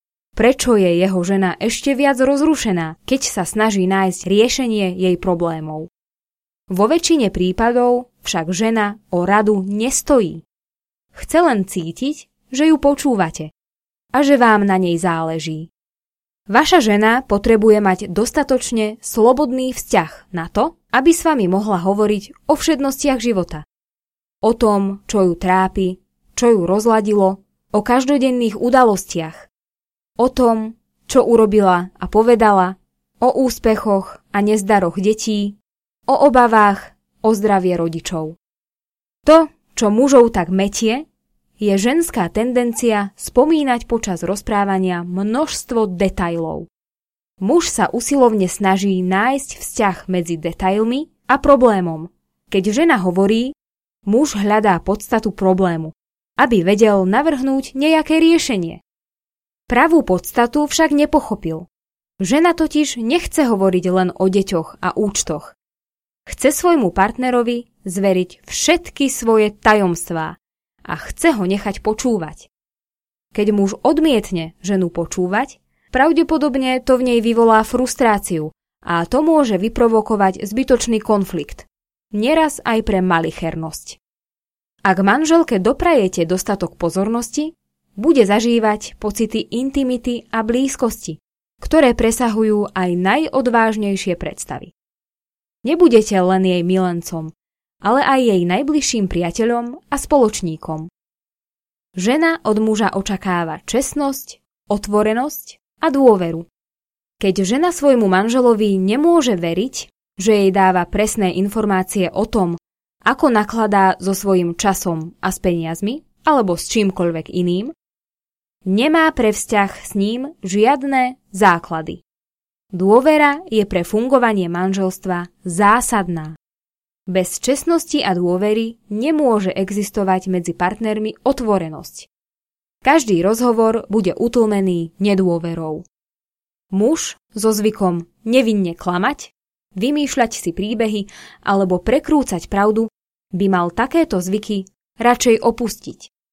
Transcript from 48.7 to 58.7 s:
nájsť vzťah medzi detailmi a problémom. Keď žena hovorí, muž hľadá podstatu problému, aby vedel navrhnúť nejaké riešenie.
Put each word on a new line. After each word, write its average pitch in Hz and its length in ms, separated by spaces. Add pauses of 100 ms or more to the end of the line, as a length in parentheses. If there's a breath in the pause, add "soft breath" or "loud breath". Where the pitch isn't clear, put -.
nájsť 214 560
vzťah - 380 (100)
medzi 175 320
detailmi 208 720 (160)
a 269 160
problémom. 196 720 (400)
Keď 196 180
žena 269 320
hovorí, 196 540 (500)
muž 233 320
hľadá 208 460
podstatu 208 500
problému, 180 560 (480)
aby 202 240
vedel 202 460
navrhnúť 269 640
nejaké 311 460
riešenie. 214 640 (800)